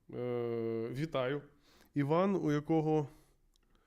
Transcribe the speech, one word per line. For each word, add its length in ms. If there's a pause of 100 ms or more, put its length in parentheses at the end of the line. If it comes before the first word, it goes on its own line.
(140)
е, 760
вітаю. 500 (520)
Іван, 420
у 160
якого, 560 (800)